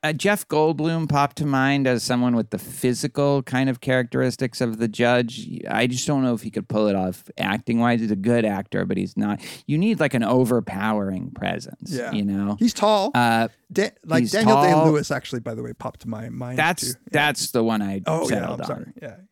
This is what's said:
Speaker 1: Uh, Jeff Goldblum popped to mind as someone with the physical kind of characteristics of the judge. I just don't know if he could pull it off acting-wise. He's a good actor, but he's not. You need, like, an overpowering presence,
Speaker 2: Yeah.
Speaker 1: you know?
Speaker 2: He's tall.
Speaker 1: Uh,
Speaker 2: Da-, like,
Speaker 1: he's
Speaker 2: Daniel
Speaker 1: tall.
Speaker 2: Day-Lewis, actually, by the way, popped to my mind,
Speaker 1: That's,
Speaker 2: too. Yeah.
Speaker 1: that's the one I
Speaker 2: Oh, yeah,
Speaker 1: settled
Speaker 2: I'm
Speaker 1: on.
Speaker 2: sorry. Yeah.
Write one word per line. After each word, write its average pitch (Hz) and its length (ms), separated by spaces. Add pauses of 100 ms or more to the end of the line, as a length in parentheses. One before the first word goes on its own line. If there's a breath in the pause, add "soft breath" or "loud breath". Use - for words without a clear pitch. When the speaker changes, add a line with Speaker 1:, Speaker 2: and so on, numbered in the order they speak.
Speaker 1:
Uh, 156 80
Jeff 202 380
Goldblum 156 580
popped 143 300
to 147 80
mind 135 420
as 120 160
someone 123 320
with 113 140
the 98 100
physical 139 840
kind 131 260
of 123 100
characteristics 127 800
of 113 180
the 113 120
judge. 120 800
I 113 180
just 123 180
don't 143 160
know 123 120
if 110 80
he 107 100
could 98 160
pull 107 220
it 98 80
off 92 260 (140)
acting-wise. 117 640
He's 110 100
a 107 60
good 117 260
actor, 101 400
but 95 140
he's 95 180
not. 104 240 (260 loud breath)
You 147 120
need, 185 240
like, 143 120
an 117 100
overpowering 104 1080
presence, - 640
Speaker 2:
Yeah. 120 160
Speaker 1:
you 104 140
know? 101 340
Speaker 2:
He's 226 140
tall. 208 420
Speaker 1:
Uh, 117 320 (240)
Speaker 2:
Da-, 196 200 (140)
like, 160 180
Speaker 1:
he's 208 100
Speaker 2:
Daniel - 240
Speaker 1:
tall. 151 280
Speaker 2:
Day-Lewis, 156 260
actually, 131 280
by 117 160
the 117 80
way, 117 80
popped - 300
to 117 80
my 110 180
mind, 123 320
Speaker 1:
That's, 160 220
Speaker 2:
too. - 80
Yeah. - 240
Speaker 1:
that's 147 380
the 117 120
one 110 180
I 98 240
Speaker 2:
Oh, 160 180
yeah, 151 40
Speaker 1:
settled 107 320
Speaker 2:
I'm - 20
Speaker 1:
on. - 60
Speaker 2:
sorry. 117 340
Yeah. 120 140 (160)